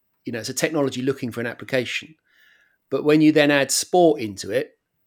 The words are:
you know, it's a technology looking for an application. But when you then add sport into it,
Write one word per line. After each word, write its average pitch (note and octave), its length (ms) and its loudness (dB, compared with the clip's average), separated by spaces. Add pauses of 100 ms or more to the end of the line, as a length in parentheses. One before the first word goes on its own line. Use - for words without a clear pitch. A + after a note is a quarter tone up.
(260)
you A#2+ 60 -10
know, A#2 80 -8
it's G#2+ 100 -10
a B2+ 40 -8
technology C#3 480 -2
looking C3 300 -4
for A#2 100 -8
an A#2+ 60 -6
application. B2 640 -6 (800)
But C3 120 -2
when D3 180 4
you D#3 100 6
then D3+ 180 4
add C#3 220 2
sport E3+ 500 2
into G2 300 -10
it, C3+ 260 -4 (300)